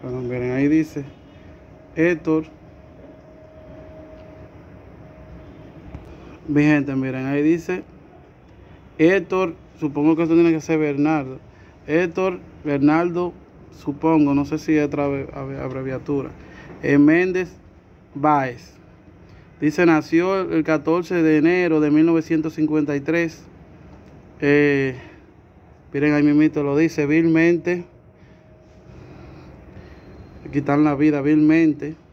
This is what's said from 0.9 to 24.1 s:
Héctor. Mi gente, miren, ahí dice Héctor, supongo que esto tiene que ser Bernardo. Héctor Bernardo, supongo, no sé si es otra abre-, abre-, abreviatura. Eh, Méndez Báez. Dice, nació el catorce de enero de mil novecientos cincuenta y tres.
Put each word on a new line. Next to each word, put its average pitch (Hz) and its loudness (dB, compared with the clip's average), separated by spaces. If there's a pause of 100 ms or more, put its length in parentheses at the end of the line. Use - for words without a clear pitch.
Héctor. 160 0 (4000)
Mi 147 2
gente, 143 2
miren, 131 -4
ahí 143 -2
dice 170 -2 (1160)
Héctor, 185 2 (260)
supongo 147 0
que 165 0
esto 165 0
tiene 170 4
que 156 0
ser 160 -2
Bernardo. 143 -2 (500)
Héctor 180 -2 (260)
Bernardo, 165 0 (400)
supongo, 147 0
no 139 0
sé 156 -6
si 156 0
es 147 2
otra 143 -4
abre-, 139 -6
abre-, 135 -12
abreviatura. 131 -6 (520)
Eh, 139 2
Méndez 175 4 (600)
Báez. 139 -2 (880)
Dice, 156 -2
nació 165 0
el 165 -2
catorce 160 -2
de 156 4
enero 165 2
de 151 2
mil 156 6
novecientos 160 0
cincuenta 151 -2
y 139 -4
tres. 160 -4 (960)